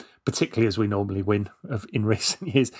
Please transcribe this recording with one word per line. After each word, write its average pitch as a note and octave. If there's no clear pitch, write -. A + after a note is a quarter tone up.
particularly -
as G2+
we A2
normally G2+
win G#2
of, G#2+
in G#2+
<laughs> A2
recent -
years. C3